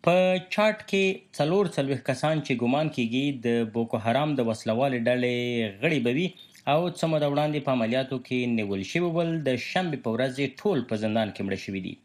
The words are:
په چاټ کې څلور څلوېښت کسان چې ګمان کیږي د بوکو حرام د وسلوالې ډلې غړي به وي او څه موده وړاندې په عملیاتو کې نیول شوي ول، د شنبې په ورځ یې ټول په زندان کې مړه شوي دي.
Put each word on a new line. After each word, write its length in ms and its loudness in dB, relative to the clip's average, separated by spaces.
په 140 6
چاټ 200 4
کې 140 4
څلور 380 2
څلوېښت 340 -2
کسان 340 0
چې 80 -2
ګمان 340 2
کیږي 260 0
د 320 2
بوکو 260 -2
حرام 360 2
د 100 2
وسلوالې 580 0
ډلې 280 2
غړي 240 2
به 100 2
وي 100 0
او 60 4
څه 120 0
موده 200 2
وړاندې 360 0
په 100 2
عملیاتو 400 0
کې 120 -2
نیول 280 0
شوي 260 0
ول، 120 2
د 160 2
شنبې 400 -2
په 100 -2
ورځ 180 -2
یې 60 0
ټول 180 0
په 140 -2
زندان 320 0
کې 120 -8
مړه 180 -2
شوي 200 -6
دي. 80 -8